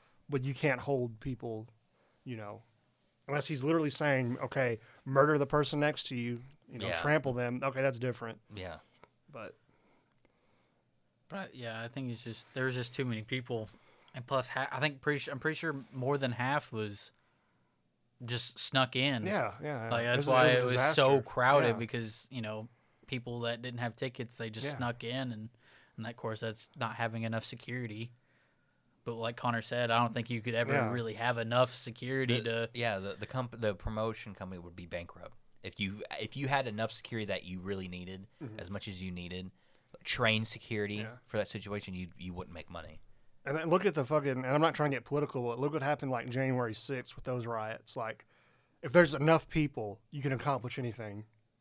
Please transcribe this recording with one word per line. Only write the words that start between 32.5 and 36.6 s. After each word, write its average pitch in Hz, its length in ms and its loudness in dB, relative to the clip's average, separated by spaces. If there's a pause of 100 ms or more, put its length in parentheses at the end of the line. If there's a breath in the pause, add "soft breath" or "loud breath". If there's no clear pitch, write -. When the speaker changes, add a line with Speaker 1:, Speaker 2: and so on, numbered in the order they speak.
Speaker 2:
yeah, 117 240 0
the, 98 200 -6
the 104 80 -6
comp-, 120 340 -4
the 104 140 4
promotion 110 600 -4
company 92 260 -10
would 87 160 -14
be 87 100 -12
bankrupt. 87 500 -10 (260)
If - 180 -10
you, 101 220 -4 (180)
if 110 160 -6
you 143 120 -2
had 139 200 2